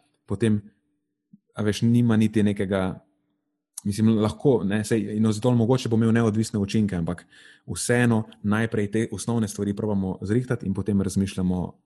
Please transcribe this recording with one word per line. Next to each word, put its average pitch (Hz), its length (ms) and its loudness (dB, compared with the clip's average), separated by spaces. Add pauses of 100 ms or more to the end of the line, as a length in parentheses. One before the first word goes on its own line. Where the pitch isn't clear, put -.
(260)
potem, 104 340 0 (960)
a 110 80 -4
veš, 104 240 0
nima 117 320 4
niti 107 240 2
nekega, 98 560 -2 (880)
mislim, 110 320 2
lahko, 107 480 2
ne, 107 160 0
saj 113 160 0 (160)
inozitol 110 400 2
mogoče 120 320 2
bo 117 80 0
imel 113 160 4
neodvisne 110 480 0
učinke, 101 400 0
ampak 85 240 -4 (480)
vseeno 117 540 0 (180)
najprej 104 480 -2
te 110 200 0
osnovne 110 360 -4
stvari 101 280 -4
probamo 101 460 -2
zrihtati 117 460 -2
in 101 60 0
potem 98 280 0
razmišljamo, 92 680 -2 (180)